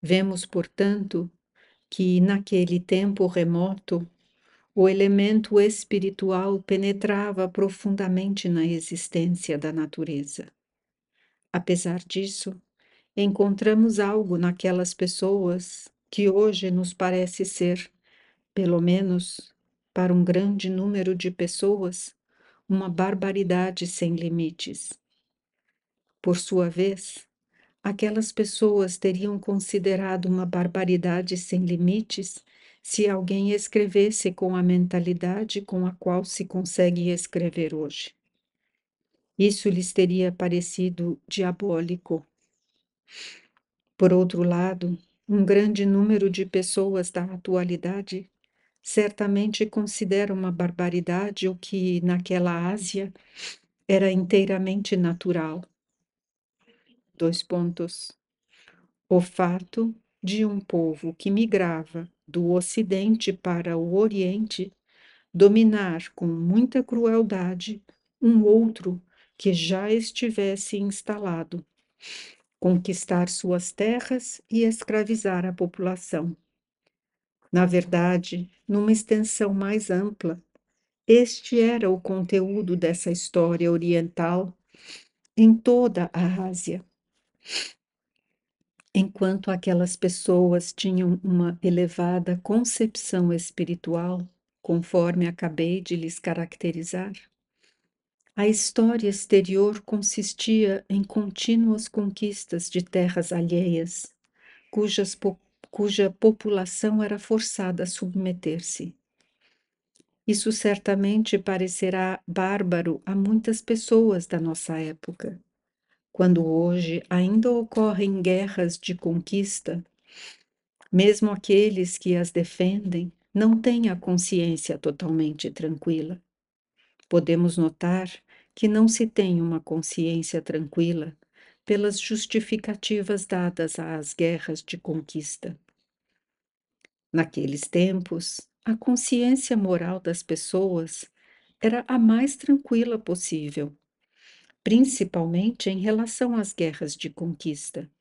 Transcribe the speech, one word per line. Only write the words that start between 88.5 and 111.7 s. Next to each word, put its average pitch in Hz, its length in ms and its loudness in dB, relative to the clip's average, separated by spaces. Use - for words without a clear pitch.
Enquanto 190 560 0
aquelas 180 460 0
pessoas 180 760 2
tinham 185 540 0
uma 175 380 2
elevada 180 800 0
concepção 214 880 0
espiritual, 175 880 -4
conforme 175 680 0
acabei 170 540 -2
de 175 160 -6
lhes 165 220 -8
caracterizar, 170 960 -6
a 208 140 2
história 226 600 2
exterior 202 720 2
consistia 208 1080 0
em 196 160 0
contínuas 220 800 0
conquistas 202 840 -6
de 180 120 -2
terras 175 500 -2
alheias, 175 840 -2
cujas 208 440 -2
po-, 190 240 -4
cuja 202 400 0
população 214 920 0
era 208 160 -4
forçada 196 640 -2
a 180 40 -4
submeter-se. 180 1080 -6
Isso 208 260 0
certamente 202 840 0
parecerá 185 880 -2